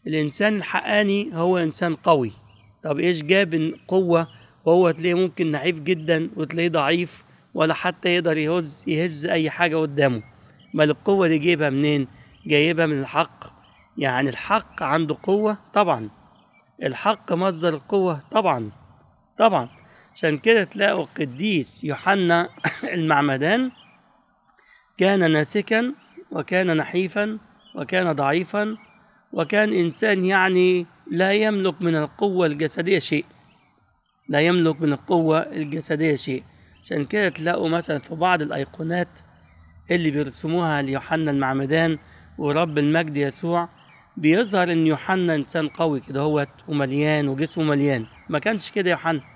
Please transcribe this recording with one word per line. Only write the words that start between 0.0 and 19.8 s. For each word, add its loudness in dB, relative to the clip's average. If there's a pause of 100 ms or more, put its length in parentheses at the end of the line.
الإنسان -2
الحقاني 0
هو 2
إنسان -2
قوي. 2 (520)
طب -2
إيش 0
جاب 2
القوة 0 (380)
وهو 6
تلاقيه -2
ممكن 0
نحيف -2
جدا 0
وتلاقيه -2
ضعيف 0 (300)
ولا 2
حتى 0
يقدر 0
يهز، -4
يهز -2
أي 0
حاجة 0
قدامه؟ 0 (500)
ما 4
القوة 2
دي 4
جايبها 0
منين؟ 0 (380)
جايبها 2
من -2
الحق. -2 (540)
يعني 0
الحق -4
عنده -2
قوة؟ 0 (160)
طبعا. 2 (760)
الحق -2
مصدر 0
القوة؟ -2 (100)
طبعا، 0 (680)
طبعا. 2 (460)